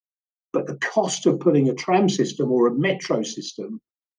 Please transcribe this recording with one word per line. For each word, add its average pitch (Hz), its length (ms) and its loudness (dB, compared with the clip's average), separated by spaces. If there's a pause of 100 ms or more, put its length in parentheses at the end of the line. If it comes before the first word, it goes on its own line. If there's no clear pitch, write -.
(540)
but 139 120 0
the 147 120 -10
cost - 480 -2
of 151 140 2
putting 143 300 4
a - 60 -2
tram 190 320 2
system 127 440 0
or 120 160 4
a 120 60 0
metro 165 480 -2
system, - 600 -10 (380)